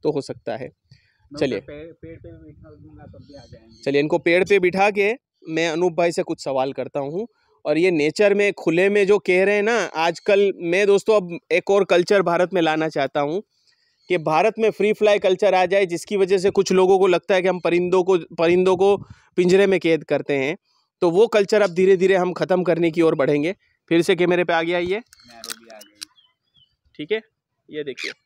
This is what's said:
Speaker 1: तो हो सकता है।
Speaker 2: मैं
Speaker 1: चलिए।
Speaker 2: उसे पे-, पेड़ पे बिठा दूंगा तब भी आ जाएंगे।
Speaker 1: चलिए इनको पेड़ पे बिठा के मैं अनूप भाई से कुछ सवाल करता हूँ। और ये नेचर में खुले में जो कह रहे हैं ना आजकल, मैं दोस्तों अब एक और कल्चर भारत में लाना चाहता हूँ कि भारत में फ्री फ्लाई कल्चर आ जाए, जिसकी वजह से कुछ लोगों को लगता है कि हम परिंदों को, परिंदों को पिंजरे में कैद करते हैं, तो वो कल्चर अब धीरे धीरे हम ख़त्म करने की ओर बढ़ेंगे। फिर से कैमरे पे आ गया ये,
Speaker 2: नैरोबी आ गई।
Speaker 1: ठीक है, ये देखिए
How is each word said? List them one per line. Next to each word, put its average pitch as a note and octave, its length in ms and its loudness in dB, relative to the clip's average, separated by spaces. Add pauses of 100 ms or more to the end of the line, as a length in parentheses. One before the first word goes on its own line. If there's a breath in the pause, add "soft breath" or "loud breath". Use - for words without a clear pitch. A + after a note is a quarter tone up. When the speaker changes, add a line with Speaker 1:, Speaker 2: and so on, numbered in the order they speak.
Speaker 1:
तो D3+ 80 -2
हो C#3+ 120 -6
सकता - 320 -12
है। B2+ 120 -14
Speaker 2:
मैं - 720 -20
Speaker 1:
चलिए। B2+ 200 -4
Speaker 2:
उसे - 80 -20
पे-, D#3 280 -18
पेड़ E3 220 -20
पे E3+ 180 -20
बिठा D#3 360 -20
दूंगा D3+ 320 -20
तब C3+ 240 -20
भी - 80 -20
आ - 80 -20
जाएंगे। - 400 -20
Speaker 1:
चलिए C#3 180 0
इनको D3+ 180 0
पेड़ F3 260 2
पे G3+ 160 2
बिठा F#3+ 300 2
के G3+ 220 0 (360)
मैं D#3+ 200 -2
अनूप E3+ 260 -2
भाई F3 160 0
से F3 120 -4
कुछ D#3+ 200 -8
सवाल C3+ 300 -4
करता C3 280 -8
हूँ। E3 260 -8 (380)
और D3+ 120 0
ये F3 140 2
नेचर E3 420 2
में G3+ 200 0
खुले F3 360 0
में G3+ 180 2
जो G#3 120 4
कह F#3 260 0
रहे G3+ 100 0
हैं G#3 80 0
ना A3+ 120 0 (220)
आजकल, F#3+ 580 0
मैं F3+ 320 -2
दोस्तों G3+ 280 2
अब F3 220 -4 (140)
एक E3 180 -2
और G3 160 2
कल्चर F#3+ 380 2
भारत E3+ 300 -2
में F#3 80 0
लाना D#3+ 280 -2
चाहता D3 320 -4
हूँ D3+ 200 -4 (680)
कि F3+ 100 0
भारत E3 400 0
में A3 120 2
फ्री G#3 220 0
फ्लाई G#3 260 2
कल्चर F#3+ 360 0
आ F#3 100 2
जाए, G3 200 0
जिसकी E3+ 320 -6
वजह F#3+ 200 0
से F#3 140 0
कुछ G3 200 0
लोगों F#3 280 4
को G3 80 2
लगता F3+ 280 0
है F#3 60 2
कि F3+ 60 -2
हम F#3 120 -2
परिंदों F3+ 440 0
को, F#3 140 2 (180)
परिंदों F3+ 420 2
को G3 180 2 (420 loud breath)
पिंजरे F#3 300 4
में F#3 120 2
कैद D#3+ 240 0
करते C#3+ 340 0
हैं, C#3 180 -2 (460)
तो F3+ 100 4
वो G3 180 4
कल्चर G#3+ 320 2
अब F#3+ 120 0
धीरे F#3+ 240 4
धीरे F#3+ 180 2
हम F3+ 180 0
ख़त्म F3+ 300 -2
करने E3+ 280 0
की E3 100 -2
ओर D#3+ 140 2
बढ़ेंगे। D3 380 0 (380)
फिर E3+ 100 2
से F#3+ 140 2
कैमरे F3+ 280 0
पे E3+ 100 -2
आ E3 100 0
गया F3 160 -4
ये, F3+ 200 -4 (260)
Speaker 2:
नैरोबी A3+ 420 -18
आ A3 120 -20
गई। - 200 -20 (1000)
Speaker 1:
ठीक D3+ 120 -6
है, G#3+ 100 -2 (480)
ये D3 140 -10
देखिए A#2+ 280 -10 (140)